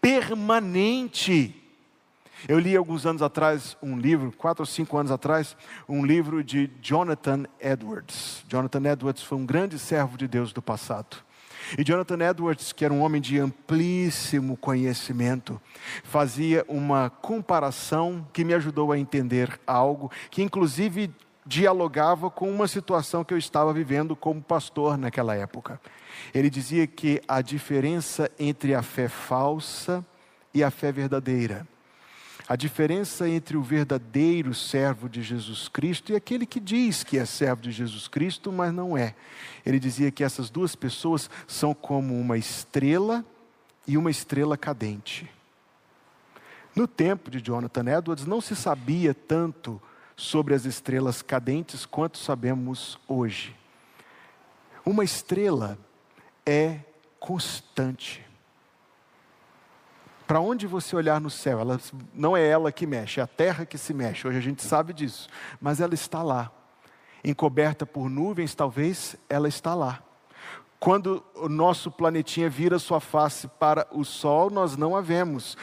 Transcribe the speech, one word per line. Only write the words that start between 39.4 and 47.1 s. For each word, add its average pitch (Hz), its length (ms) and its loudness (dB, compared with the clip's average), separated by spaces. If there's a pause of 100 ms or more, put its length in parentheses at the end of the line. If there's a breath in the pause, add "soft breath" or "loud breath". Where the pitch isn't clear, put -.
Ele 131 140 2
dizia 131 320 0
que 143 140 -2
essas 127 260 -4
duas 175 240 -2
pessoas 151 560 -2 (160 loud breath)
são 147 280 0
como 135 440 -2
uma 120 200 0
estrela 185 840 0 (600)
e 143 100 2
uma 160 140 2
estrela 147 460 0
cadente. 110 760 -8 (1400 loud breath)
No 240 140 2
tempo 180 420 0